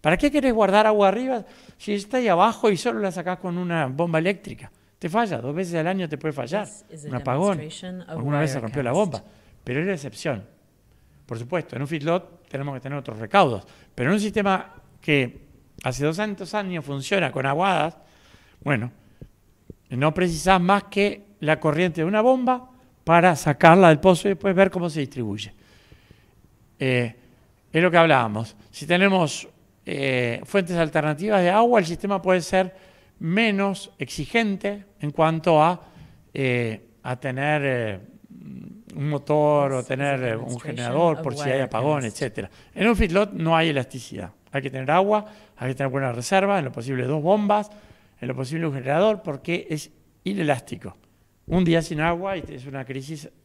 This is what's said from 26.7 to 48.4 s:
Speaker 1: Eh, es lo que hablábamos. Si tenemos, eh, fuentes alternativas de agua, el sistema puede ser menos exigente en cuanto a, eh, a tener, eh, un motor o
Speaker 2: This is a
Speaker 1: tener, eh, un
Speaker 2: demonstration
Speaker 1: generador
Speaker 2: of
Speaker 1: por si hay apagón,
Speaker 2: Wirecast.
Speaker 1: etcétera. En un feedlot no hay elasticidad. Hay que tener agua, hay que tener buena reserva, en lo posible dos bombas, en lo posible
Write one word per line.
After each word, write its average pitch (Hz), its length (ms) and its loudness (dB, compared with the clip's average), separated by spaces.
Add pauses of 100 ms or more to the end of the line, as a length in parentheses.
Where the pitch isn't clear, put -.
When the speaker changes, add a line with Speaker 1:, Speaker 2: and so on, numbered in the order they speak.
Speaker 1:
Eh, 123 360 0 (580)
es 160 100 4
lo 180 80 4
que 170 80 4
hablábamos. 117 580 4 (140)
Si - 160 -14
tenemos, 180 640 2 (360)
eh, 127 600 -2
fuentes 180 320 -2
alternativas 160 680 0
de 175 80 4
agua, 233 300 4
el 170 60 -2
sistema 185 340 -4
puede 185 200 2
ser 185 340 0 (460)
menos 196 800 -2
exigente 202 840 -4 (160)
en 147 120 -4
cuanto 160 500 4
a, 175 180 2 (540)
eh, 120 540 -2 (140)
a 127 180 -6
tener, 139 440 -2
eh, 117 360 -2 (960)
un 147 140 -4
motor 147 640 2
o 127 80 0
Speaker 2:
This - 40 -8
is - 40 -10
a 135 40 -2
Speaker 1:
tener, 139 200 -2
eh, 127 220 -2
un - 100 -6
Speaker 2:
demonstration 123 140 -8
Speaker 1:
generador 143 580 -2
Speaker 2:
of 165 40 -10
Speaker 1:
por 127 140 -4
si 143 140 -2
hay 135 100 2
apagón, 131 380 0
Speaker 2:
Wirecast. 117 180 -6
Speaker 1:
etcétera. 110 340 -6 (240)
En 202 140 2
un 233 80 4
feedlot 202 380 2
no 165 220 0
hay 165 120 4
elasticidad. 127 640 -6 (180)
Hay 139 120 -4
que 135 80 -8
tener 131 200 -6
agua, 202 360 2 (300)
hay 127 120 -6
que 131 60 -4
tener 135 180 -4
buena 135 200 -2
reserva, 190 460 0
en 151 60 -2
lo 127 80 -8
posible 123 320 -4
dos 147 180 -2
bombas, 208 480 0 (500)
en 120 80 -8
lo 131 60 -4
posible 139 320 -6